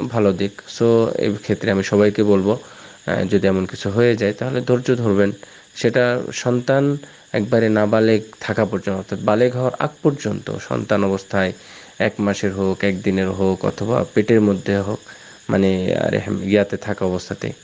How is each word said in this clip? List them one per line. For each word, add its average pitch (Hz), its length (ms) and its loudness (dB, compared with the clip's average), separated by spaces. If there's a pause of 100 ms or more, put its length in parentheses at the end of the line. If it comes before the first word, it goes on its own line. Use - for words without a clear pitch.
ভালো 104 240 2
দিক। 98 300 -6 (160)
So 117 60 2 (340)
এই 104 240 0
ক্ষেত্রে 104 280 -2
আমি 98 120 0
সবাইকে 104 400 2
বলবো, 104 360 2 (480)
আহ, - 180 -2
যদি 98 220 2
এমন 95 200 0
কিছু - 240 -6
হয়ে 117 260 2
যায় 104 160 0
তাহলে 127 280 -4
ধৈর্য 123 360 0
ধরবেন। 101 360 2 (420)
সেটা 123 480 0 (100)
সন্তান 135 640 0 (360)
একবারে 113 360 2
নাবালেগ 110 540 4 (180)
থাকা 110 240 -2
পর্যন্ত, 98 340 -4
অর্থাৎ 95 200 -8
বালেগ 113 380 2
হওয়ার 127 220 0
আগ 147 100 -2 (140)
পর্যন্ত, 107 540 -2 (120)
সন্তান 104 360 0
অবস্থায় 95 480 -2 (460)
এক 107 200 0
মাসের 101 340 -2
হোক, 95 320 -2
এক 95 180 -2
দিনের 95 280 0
হোক, 95 340 0
অথবা 101 400 -2 (100)
পেটের 107 260 4
মধ্যে 101 380 2
হোক, 101 200 -4 (520)
মানে, 95 460 2
আহ, - 120 0
রেহেম, 101 340 -4
ইয়াতে 101 340 0
থাকা 101 280 -6
অবস্থাতে, 92 480 -6 (100)